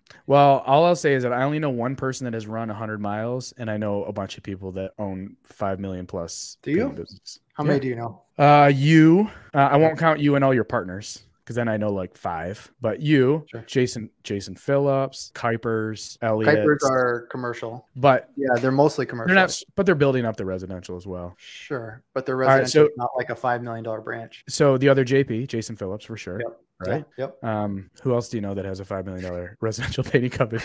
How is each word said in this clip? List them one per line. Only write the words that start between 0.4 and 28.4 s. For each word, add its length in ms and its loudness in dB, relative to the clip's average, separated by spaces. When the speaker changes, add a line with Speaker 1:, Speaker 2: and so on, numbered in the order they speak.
Speaker 1:
all 180 4
I'll 100 4
say 200 0
is 80 0
that 100 -2
I 120 -2
only 140 -2
know 120 -4
one 260 -4
person 300 -6
that 80 -6
has 120 -8
run 220 -8
a 60 -6
hundred 260 -8
miles, 560 -6
and 140 -6
I 80 -4
know 260 -2
a 80 -8
bunch 240 -8
of 80 -20
people 280 -10
that 260 -8
own 440 -8
five 380 -6
million 260 -8
plus 560 -12
Speaker 2:
Do 80 -8
you? 60 0
Speaker 1:
painting 80 -14
business. 420 -18
Speaker 2:
How 100 -6
Speaker 1:
Yeah. 40 0
Speaker 2:
many 120 4
do 80 -4
you 80 -4
know? 240 -10
Speaker 1:
Uh, 360 8
you. 580 6
Uh, 40 -2
I 200 6
won't 200 4
count 220 2
you 160 4
and 80 2
all 100 4
your 100 2
partners, 600 -6
'cause 100 -8
then 120 -2
I 100 0
know, 140 -2
like, 240 -6
five. 640 -8
But 200 -2
you, 480 2
Speaker 2:
Sure. 180 -16
Speaker 1:
Jason, 420 -2
Jason 320 -8
Phillips, 800 -4
Kuipers, 880 -4
Elliot. 360 2
Speaker 2:
Kuipers 300 2
are 340 0
commercial. 540 -10
Speaker 1:
But 400 4
Speaker 2:
Yeah, 240 0
they're 100 2
mostly 340 4
commercial. 240 -8
Speaker 1:
they're 60 6
not 160 6
s-, 140 -8
but 100 0
they're 120 4
building 280 2
up 120 -4
the 80 -6
residential 520 -8
as 120 -14
well. 300 -10
Speaker 2:
Sure, 640 -12
but 100 -4
their 120 -2
Speaker 1:
All 120 0
right, 120 8
Speaker 2:
residential 260 6
Speaker 1:
so 60 2
Speaker 2:
is 40 -14
not 200 -4
like 140 -4
a 40 -6
five 300 -2
million 200 -10
dollar 160 -8
branch. 480 -14
Speaker 1:
So 300 4
the 100 4
other 160 6
J 200 2
P, 220 -6
Jason 300 -6
Phillips, 280 -10
for 120 -14
sure. 240 -10
Speaker 2:
Yep. 160 -10
Speaker 1:
Right? 180 -4
Speaker 2:
Yeah, 80 -6
yep. 180 -14
Speaker 1:
Um, 460 -4
who 120 0
else 140 -2
do 80 -8
you 40 -6